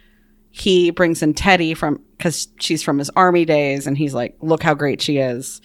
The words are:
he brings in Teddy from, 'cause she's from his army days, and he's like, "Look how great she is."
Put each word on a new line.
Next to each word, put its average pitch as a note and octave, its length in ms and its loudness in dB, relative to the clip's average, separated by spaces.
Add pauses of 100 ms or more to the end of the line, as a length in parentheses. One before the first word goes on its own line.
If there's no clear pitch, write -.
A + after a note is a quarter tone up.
(520)
he F3+ 380 2
brings E3+ 320 0
in D3+ 100 2
Teddy E3+ 420 2
from, D3+ 260 -4 (180)
'cause - 300 -4 (100)
she's D#3+ 240 -4
from D3 160 0
his C#3+ 120 -4
army F3+ 340 4
days, C#3+ 420 0
and C#3 100 -2
he's C#3+ 180 -2
like, A#2+ 260 -6
"Look D#3 240 0
how D#3+ 100 4
great C#3+ 260 -2
she D3 180 -2
is." C3 460 -4